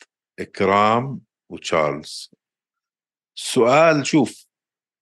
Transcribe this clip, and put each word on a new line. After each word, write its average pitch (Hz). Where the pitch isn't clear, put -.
إكرام 107
وتشارلز. 76
السؤال، 143
شوف، -